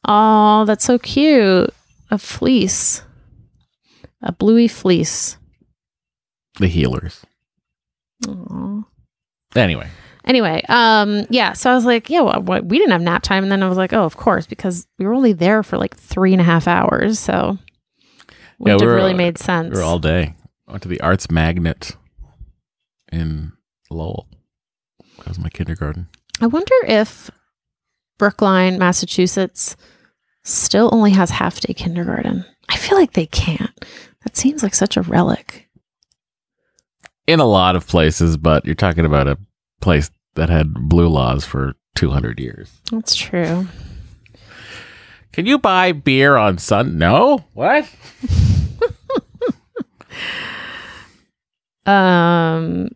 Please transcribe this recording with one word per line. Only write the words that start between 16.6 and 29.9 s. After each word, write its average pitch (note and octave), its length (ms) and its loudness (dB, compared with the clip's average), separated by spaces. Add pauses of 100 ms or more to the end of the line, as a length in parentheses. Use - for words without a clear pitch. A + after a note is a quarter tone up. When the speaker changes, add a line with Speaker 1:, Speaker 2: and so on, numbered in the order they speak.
Speaker 1:
hours, G3+ 520 0
so - 140 -4
Speaker 2:
Yeah, - 1040 -8 (220)
Speaker 1:
wouldn't - 20 -20
Speaker 2:
we G#3 120 0
Speaker 1:
have G3+ 100 4
Speaker 2:
were, - 140 4
Speaker 1:
really F#3+ 180 2
Speaker 2:
uh, F#3 40 -2
Speaker 1:
made F3 200 -2
sense." E3+ 360 -4
Speaker 2:
we G2+ 60 -2
were E2+ 60 -2
all E2+ 140 0
day. D#2+ 340 -2 (340)
I - 40 -20
went - 120 -12
to F2+ 60 -12
the F2+ 120 -6
Arts F#2 280 0
Magnet E2 680 -2 (1160)
in D#2+ 420 -8 (360)
Lowell. D#2+ 380 -10 (920)
That - 80 -18
was F2+ 120 -10
my E2 100 -8
kindergarten. D#2+ 580 -8 (340)
Speaker 1:
I A#3 60 2
wonder E4+ 280 0 (120)
if - 420 -2 (880)
Brookline, F#3 600 2
Massachusetts, F3+ 1000 -2 (680)